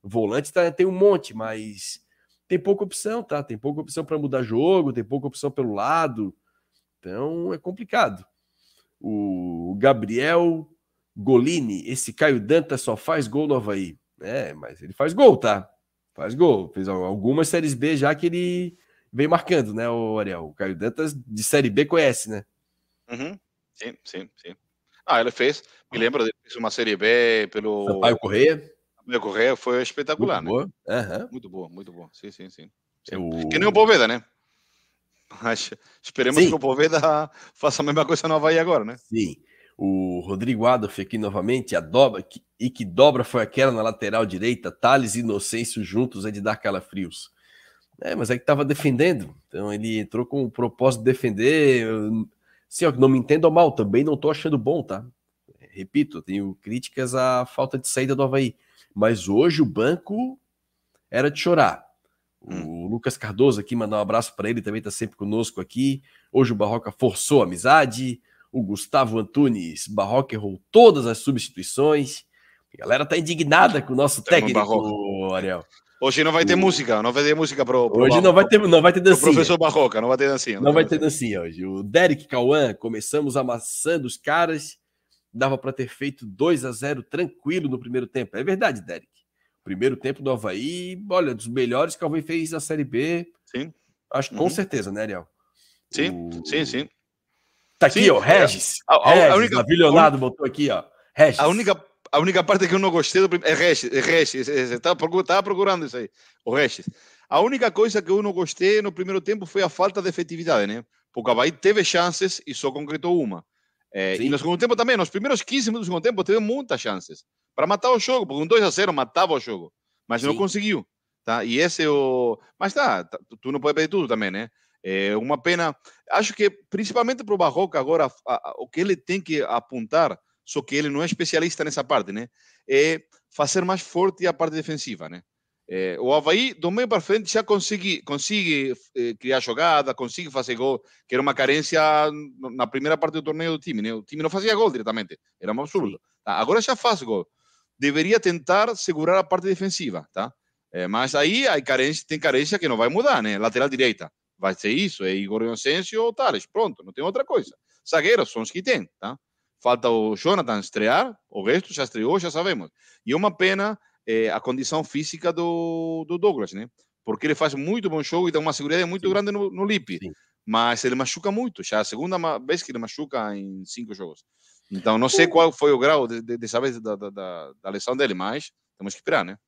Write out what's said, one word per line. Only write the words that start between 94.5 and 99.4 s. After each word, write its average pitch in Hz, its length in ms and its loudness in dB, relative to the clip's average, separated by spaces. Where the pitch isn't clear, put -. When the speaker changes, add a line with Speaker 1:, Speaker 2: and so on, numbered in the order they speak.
Speaker 1:
certeza, 135 420 -6
né, 104 100 -6
Ariel? 95 240 -10
Speaker 2:
Sim, 170 380 -4
Speaker 1:
O 92 60 -16
Speaker 2:
sim, 147 180 -2
sim. 135 240 -6
Speaker 1:
Tá 151 100 8
aqui, 202 160 4
Speaker 2:
Sim, 185 60 10
Speaker 1:
ó, 113 120 6
Speaker 2:
é, 175 180 8
Speaker 1:
Regis. - 360 2
Speaker 2:
a, 151 80 8
a, - 160 6
a 165 40 12
Speaker 1:
Regis, 180 240 10
Speaker 2:
única, 220 180 2